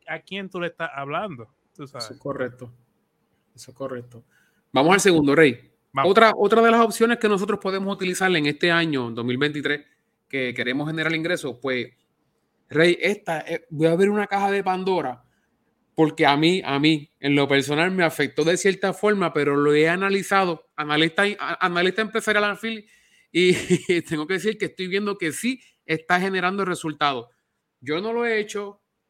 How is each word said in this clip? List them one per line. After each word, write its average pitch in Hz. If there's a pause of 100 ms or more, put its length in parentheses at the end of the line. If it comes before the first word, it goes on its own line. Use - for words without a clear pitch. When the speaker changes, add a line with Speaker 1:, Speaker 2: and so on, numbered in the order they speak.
Speaker 1:
a 160
quién 190
tú 180
le 175
estás 165
hablando, 139 (220)
tú 147
sabes. 123
Speaker 2:
Eso 117
es -
correcto. 127 (840)
Eso -
es -
correcto. 123 (480)
Vamos 156
al 196
segundo, 151
Rey. 147 (220)
Speaker 1:
Vamos. 143
Speaker 2:
Otra, 220
otra 208
de 226
las 226
opciones 226
que 226
nosotros 202
podemos 196
utilizar 185
en 151
este 147
año 151
dos 117
mil 123
veintitrés 147 (440)
que 127
queremos 127
generar 160
ingresos, 160
pues, 127 (760)
Rey, 170
esta, 170
eh, -
voy 156
a 165
abrir 196
una 208
caja 196
de 196
Pandora 185 (720)
porque 151
a 143
mí, 165
a 143
mí, 151
en 143
lo 139
personal 143
me 185
afectó 151
de 175
cierta 190
forma, 196
pero 143
lo 147
he 151
analizado, 190
analista, 156 (160)
a-, 165
analista 180
empresarial, 214
Anfil, 214 (440)
y, 180
<laughs> -
y 175
tengo 156
que 190
decir 214
que 196
estoy 185
viendo 202
que 165
sí 247 (240)
está 160
generando 190
resultados. 147 (520)
Yo 151
no 226
lo 233
he 226
hecho, 202 (280)